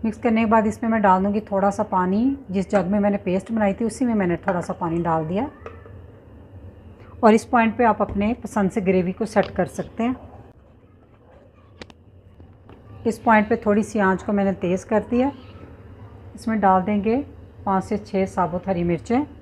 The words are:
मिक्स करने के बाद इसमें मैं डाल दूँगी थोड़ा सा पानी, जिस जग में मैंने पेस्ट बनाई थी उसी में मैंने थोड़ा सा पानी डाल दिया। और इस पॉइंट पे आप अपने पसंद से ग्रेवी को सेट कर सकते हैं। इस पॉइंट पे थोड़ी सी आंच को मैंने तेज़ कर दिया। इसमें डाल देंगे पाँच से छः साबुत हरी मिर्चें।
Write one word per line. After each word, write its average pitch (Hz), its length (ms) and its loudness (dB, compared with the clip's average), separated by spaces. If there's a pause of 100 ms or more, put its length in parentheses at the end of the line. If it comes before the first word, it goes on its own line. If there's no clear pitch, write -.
मिक्स 214 140 -2
करने 226 220 2
के 226 60 2
बाद 214 200 4
इसमें 220 240 -2
मैं 220 120 2
डाल 190 200 6
दूँगी 208 200 0
थोड़ा 196 280 0
सा 196 140 -4
पानी, 208 520 0 (140)
जिस 185 200 -2
जग 190 160 2
में 202 120 0
मैंने 202 200 2
पेस्ट 190 340 -2
बनाई 208 220 2
थी 233 100 -4
उसी 226 200 -2
में 233 100 0
मैंने 180 240 2
थोड़ा 175 220 -2
सा 165 140 -6
पानी 170 260 -4
डाल 165 260 0
दिया। 208 240 -4 (1700)
और 214 120 8
इस 220 120 2
पॉइंट 226 320 2
पे 247 60 4
आप 214 180 2
अपने 202 340 -2
पसंद 202 340 -2
से 226 120 -2
ग्रेवी 185 300 0
को 214 140 -4
सेट 196 240 0
कर 180 180 -2
सकते - 340 -10
हैं। 254 140 -2 (3000)
इस 220 140 -2
पॉइंट 214 300 4
पे 233 80 2 (100)
थोड़ी 208 180 2
सी - 160 -6
आंच 190 220 2
को 214 100 -4
मैंने 196 220 2
तेज़ 185 320 -2
कर 214 180 2
दिया। 247 280 0 (1000)
इसमें 220 260 -4
डाल 190 220 6
देंगे 208 340 0 (500)
पाँच 190 180 0
से 208 140 -4
छः 190 300 -2
साबुत 180 400 -2
हरी 175 160 -2
मिर्चें। 226 400 0 (180)